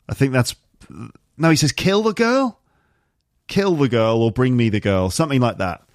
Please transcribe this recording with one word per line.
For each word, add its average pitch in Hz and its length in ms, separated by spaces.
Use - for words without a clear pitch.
I - 40
think 135 200
that's, 123 220
no, 165 120
he 160 60
says, 143 160
"Kill 196 300
the 220 120
girl? 240 460
Kill 196 280
the 139 140
girl 113 320
or 113 100
bring 127 260
me 117 120
the 101 100
girl," 95 300
something 139 300
like 120 200
that. 90 240